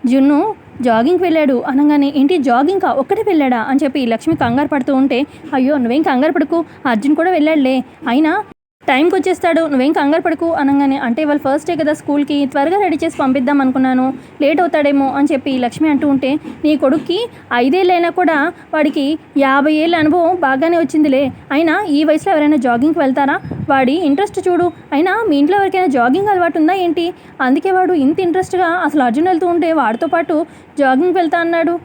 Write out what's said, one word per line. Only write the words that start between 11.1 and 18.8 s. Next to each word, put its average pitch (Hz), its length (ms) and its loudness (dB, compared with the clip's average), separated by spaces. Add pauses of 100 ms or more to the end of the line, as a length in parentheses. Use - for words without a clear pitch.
ఇవాళ 294 140 0
ఫస్ట్ 285 320 -2
డే 339 80 -2
కదా 302 160 0
స్కూల్కి, 285 540 -2
త్వరగా 294 340 0
రెడీ 339 240 0
చేసి 320 120 -4
పంపిద్దాం 277 440 0
అనుకున్నాను, 262 540 0 (280)
లేట్ 302 180 2
అవుతాడేమో" 285 520 0
అని - 200 0
చెప్పి 262 260 -4
లక్ష్మి 247 300 -2
అంటూ 285 200 0
ఉంటే, 269 260 0 (300)
"నీ 302 120 2
కొడుక్కి 339 520 -2 (240)
ఐదేళ్ళైనా 339 580 2
కూడా 311 420 0 (220)
వాడికి 302 440 -2 (200)